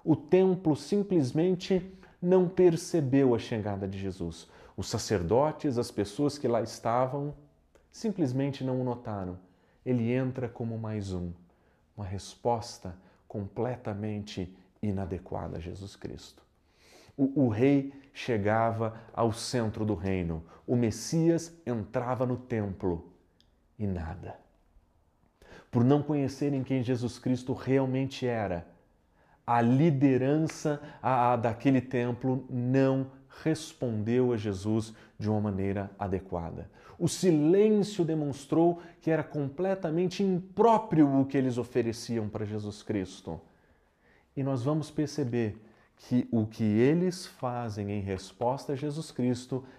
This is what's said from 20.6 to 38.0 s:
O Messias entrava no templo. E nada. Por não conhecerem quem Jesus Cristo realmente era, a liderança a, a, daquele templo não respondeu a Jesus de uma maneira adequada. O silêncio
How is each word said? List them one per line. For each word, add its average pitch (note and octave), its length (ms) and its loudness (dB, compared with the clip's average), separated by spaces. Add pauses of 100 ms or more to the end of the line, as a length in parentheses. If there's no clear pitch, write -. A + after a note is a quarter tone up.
O B2+ 100 2
Messias D#3+ 760 0 (140)
entrava B2 580 -2
no B2 120 -2
templo. G2+ 760 -4 (640)
E G#2+ 80 -4
nada. E2+ 500 -6 (1300)
Por A#2+ 140 4
não C#3+ 180 6
conhecerem C#3+ 600 -2
quem C3 180 -2
Jesus A#2 360 -2
Cristo B2+ 340 -4
realmente C3 760 0
era, G2 400 -2 (800)
a A#2+ 160 4
liderança C#3 1160 4 (240)
a, B2 300 2
a, B2 40 4
daquele B2 440 2
templo B2+ 680 -2
não C3 600 2 (320)
respondeu B2 880 0
a A#2 40 2
Jesus G#2+ 560 -2 (260)
de G#2 120 -2
uma G#2+ 100 2
maneira G2 580 -2
adequada. F2+ 720 -6 (280)
O E3+ 100 0
silêncio F#3 960 4